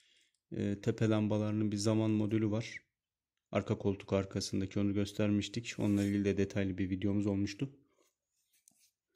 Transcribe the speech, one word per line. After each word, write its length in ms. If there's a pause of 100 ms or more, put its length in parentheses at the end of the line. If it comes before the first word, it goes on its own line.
(520)
e, 300
tepe 280
lambalarının 640
bir 60
zaman 340
modülü 400
var. 260 (760)
Arka 260
koltuk 360
arkasındaki, 680
onu 140
göstermiştik. 840
Onunla 260
ilgili 220
de 120
detaylı 400
bir 120
videomuz 380
olmuştu. 420 (1500)